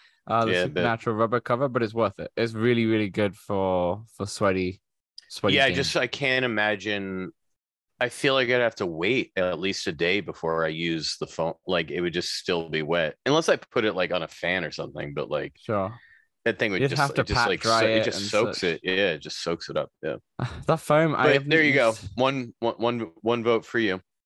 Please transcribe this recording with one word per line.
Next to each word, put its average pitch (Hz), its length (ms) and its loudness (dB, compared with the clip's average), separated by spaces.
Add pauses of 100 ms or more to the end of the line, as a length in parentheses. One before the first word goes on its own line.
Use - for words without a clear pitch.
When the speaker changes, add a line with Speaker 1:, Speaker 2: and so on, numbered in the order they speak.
(260)
Speaker 1:
Uh, 113 200 2
the 98 60 2
Speaker 2:
Yeah, 90 40 4
I 90 60 4
bet. 90 100 0
Speaker 1:
Supernatural 113 440 0
rubber 113 240 2
cover, 127 280 0
but 120 140 -2
it's 107 100 0
worth 110 260 0
it. - 160 -8
It's 113 200 -2
really, 117 320 4
really 107 240 2
good 101 260 0
for, 95 680 0 (140)
for 107 100 -6
sweaty, 95 540 0 (480)
sweaty - 280 0
Speaker 2:
Yeah, 139 80 6
I 135 40 6
Speaker 1:
skin. - 80 2
Speaker 2:
just, 139 220 0
I 127 80 2
can't 131 400 0
imagine. 101 840 -2 (720)
I 123 80 0
feel 135 240 0
like 131 160 2
I'd 123 140 2
have 117 140 0
to 101 100 -2
wait 90 500 0
at 90 220 0
least 95 280 -4
a 92 60 0
day 87 300 0
before 82 420 -2
I 80 40 0
use 80 520 -4
the - 60 -6
foam. 82 280 -4 (120)
Like, 85 240 -2
it 80 100 -4
would 87 140 -2
just 85 200 -4
still 82 360 -4
be 78 100 -2
wet 78 360 0 (100)
unless 156 240 2
I 156 60 2
put - 280 -2
it, 104 100 0
like, 87 200 -2
on 87 80 -2
a 78 60 -8
fan 87 360 -4
or 73 60 -8
something. 73 420 -10
But, 71 180 -6
like, 71 300 -4
Speaker 1:
Sure. 104 320 -4 (540)
Speaker 2:
that 113 120 0
thing 202 140 0
would 180 100 0
Speaker 1:
You'd 139 60 4
Speaker 2:
just, 135 140 -2
Speaker 1:
have 139 120 0
to 139 60 2
Speaker 2:
it 120 60 -2
just, 110 120 0
Speaker 1:
pat 113 120 4
Speaker 2:
like, 87 100 -2
Speaker 1:
dry 113 200 4
Speaker 2:
so-, 113 60 4
it 110 120 2
Speaker 1:
it 107 60 2
Speaker 2:
just 98 160 -4
Speaker 1:
and 101 100 -6
Speaker 2:
soaks 107 300 0
Speaker 1:
such. 90 100 0
Speaker 2:
it. 78 120 -4
Yeah, 92 300 2
it 76 60 -6
just 76 240 -12
soaks 85 280 -4
it 73 80 -6
up. 71 120 -2 (120)
Yeah. 73 140 -4 (220)
Speaker 1:
<laughs> - 280 -6
That 160 140 0
foam, 151 340 2
I - 100 0
Speaker 2:
But 156 100 6
Speaker 1:
haven't 139 160 0
Speaker 2:
there 160 120 6
you 143 120 4
go. 123 140 4
Speaker 1:
used 113 260 -2
Speaker 2:
One, 127 460 0
one, 117 180 0
one, 113 320 -2 (100)
one 113 240 0
vote 113 220 2
for - 120 -4
you. 95 220 2 (260)